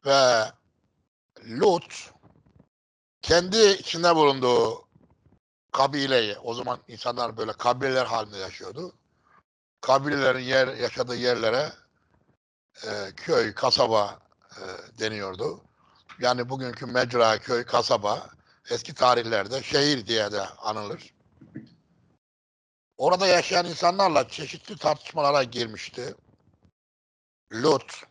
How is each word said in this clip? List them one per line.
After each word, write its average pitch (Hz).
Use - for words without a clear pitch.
Ve 127
Lut 165
kendi 185
içinde 175
bulunduğu 127
kabileyi, 135
o 117
zaman 123
insanlar 120
böyle 110
kabileler 127
halinde 104
yaşıyordu. 98
Kabilelerin 135
yer, 131
yaşadığı 120
yerlere, 120
e, 104
köy, 117
kasaba, 113
e, 95
deniyordu. 107
Yani 123
bugünkü 127
mecra, 120
köy, 120
kasaba 117
eski 120
tarihlerde 117
şehir 143
diye 107
de 98
anılır. 104
Orada 180
yaşayan 180
insanlarla 175
çeşitli 160
tartışmalara 147
girmişti 117
Lut. 127